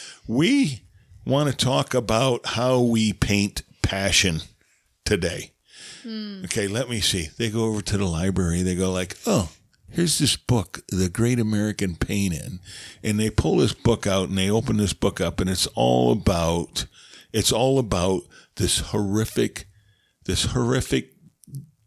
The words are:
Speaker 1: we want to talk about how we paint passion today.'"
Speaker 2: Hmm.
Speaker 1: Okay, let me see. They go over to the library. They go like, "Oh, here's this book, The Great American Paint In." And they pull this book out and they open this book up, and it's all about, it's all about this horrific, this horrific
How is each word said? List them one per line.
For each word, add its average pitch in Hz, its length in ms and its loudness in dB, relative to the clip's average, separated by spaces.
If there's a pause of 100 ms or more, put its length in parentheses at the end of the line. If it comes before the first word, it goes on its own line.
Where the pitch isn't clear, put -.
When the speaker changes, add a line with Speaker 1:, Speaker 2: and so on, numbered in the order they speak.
(280)
Speaker 1:
we 165 540 2 (440)
want 143 220 2
to 127 80 -2
talk 135 380 0
about 120 540 0
how 127 320 2
we 113 340 4
paint 101 480 0 (220)
passion 95 580 2 (640)
today.'" 87 460 -2 (520)
Speaker 2:
Hmm. 214 420 -12
Speaker 1:
Okay, 104 220 -2
let 120 220 -4
me 120 100 -4
see. 85 380 -2
They 113 140 -2
go 113 140 0
over 107 180 -2
to 101 140 -2
the 98 80 0
library. 87 580 0
They 92 120 0
go 92 160 0
like, 92 240 -4 (120)
"Oh, 127 220 0 (420)
here's 170 260 0
this - 200 2
book, - 520 -2
The 92 200 0
Great 117 300 0
American 107 560 -2
Paint 98 380 -2
In." 85 260 -10 (440)
And 107 160 0
they 110 100 2
pull - 280 2
this 120 160 4
book - 340 0
out 95 220 2
and 95 100 -2
they 95 100 2
open 110 280 0
this 101 160 2
book - 280 -2
up, 85 180 -2
and 92 100 0
it's 95 260 -2
all 123 360 4
about, 85 720 0 (480)
it's 107 180 2
all 131 280 2
about 95 420 0 (340)
this - 240 0
horrific, 107 880 -2 (580)
this 92 200 0
horrific 127 640 0 (760)